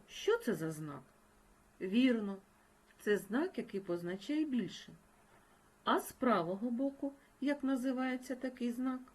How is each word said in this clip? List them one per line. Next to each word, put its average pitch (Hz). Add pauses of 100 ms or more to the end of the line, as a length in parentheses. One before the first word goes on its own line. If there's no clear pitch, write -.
що -
це 233
за 160
знак? 151 (760)
Вірно, 214 (640)
це 208
знак, 254
який 196
позначає 190
більше. 240 (920)
А 277
з -
правого 202
боку, 277 (260)
як 285
називається 254
такий 247
знак? 254 (140)